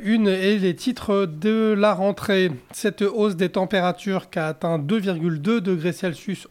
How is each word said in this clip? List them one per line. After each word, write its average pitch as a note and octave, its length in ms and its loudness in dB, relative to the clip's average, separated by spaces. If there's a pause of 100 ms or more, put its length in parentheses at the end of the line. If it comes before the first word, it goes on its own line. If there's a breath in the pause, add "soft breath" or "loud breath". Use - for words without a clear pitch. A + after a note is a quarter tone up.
une A3 260 2
et F#3+ 320 2
les F#3 160 2
titres G3+ 520 0
de G#3+ 500 2
la G#3 160 4
rentrée. F#3+ 580 0 (220)
Cette - 300 -2
hausse G3+ 340 0
des F3 140 0
températures F#3 800 -2
qui - 80 -6
a D#3 80 -2
atteint E3 320 -2
deux D3+ 200 0
virgule E3+ 440 -2
deux A3+ 180 2
degrés F3 320 -2
Celsius - 580 -6